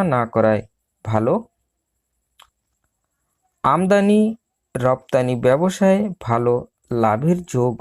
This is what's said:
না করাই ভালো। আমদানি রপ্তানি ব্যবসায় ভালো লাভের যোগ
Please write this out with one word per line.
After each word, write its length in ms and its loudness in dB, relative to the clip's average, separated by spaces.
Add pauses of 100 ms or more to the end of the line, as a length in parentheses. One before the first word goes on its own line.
না 220 -2
করাই 360 0 (440)
ভালো। 280 -2 (2250)
আমদানি 580 2 (540)
রপ্তানি 600 0
ব্যবসায় 680 2 (200)
ভালো 320 0 (380)
লাভের 520 0
যোগ 380 -2